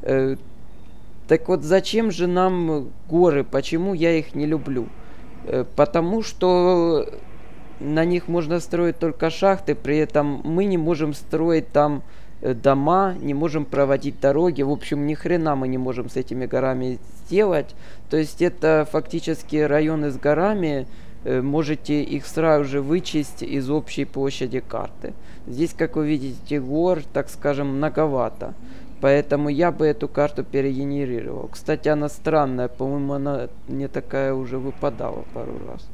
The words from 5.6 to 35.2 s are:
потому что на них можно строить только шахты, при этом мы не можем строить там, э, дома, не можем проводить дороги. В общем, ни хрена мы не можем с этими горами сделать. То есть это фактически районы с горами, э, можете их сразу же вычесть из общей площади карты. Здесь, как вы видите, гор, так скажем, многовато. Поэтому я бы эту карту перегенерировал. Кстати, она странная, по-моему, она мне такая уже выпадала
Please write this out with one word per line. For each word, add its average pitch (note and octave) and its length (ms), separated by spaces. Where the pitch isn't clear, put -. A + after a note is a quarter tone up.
потому E3+ 460
что F3 880
на D3+ 240
них F3 240
можно E3+ 320
строить E3+ 380
только D#3+ 320
шахты, F#3+ 440
при C#3+ 240
этом D3 460
мы E3 200
не F#3+ 140
можем D#3 360
строить D#3+ 580
там, D3 300
э, B2+ 120
дома, D3 680
не C#3+ 140
можем D3+ 300
проводить C#3 560
дороги. C#3 420
В C3+ 80
общем, C#3+ 360
ни D3+ 80
хрена D#3+ 420
мы C3 120
не C3 100
можем B2+ 300
с - 80
этими B2+ 300
горами B2+ 520
сделать. F3+ 480
То D3+ 60
есть D#3 260
это D#3 480
фактически D#3+ 680
районы D3+ 540
с C3 60
горами, D3+ 680
э, B2+ 180
можете D3 600
их C#3+ 240
сразу D#3+ 380
же C3+ 160
вычесть D3+ 600
из C3+ 280
общей D3 360
площади C3+ 540
карты. - 520
Здесь, C3+ 280
как D#3+ 220
вы D3+ 120
видите, C#3 520
гор, D#3 420
так C#3+ 160
скажем, C#3+ 480
многовато. C#3+ 800
Поэтому C#3+ 480
я E3 220
бы D#3 140
эту D3 220
карту C#3+ 360
перегенерировал. C3+ 1080
Кстати, - 360
она D3 200
странная, C3 600
по-моему, C#3 460
она C#3 340
мне C3+ 200
такая C3+ 460
уже C3 240
выпадала C3 680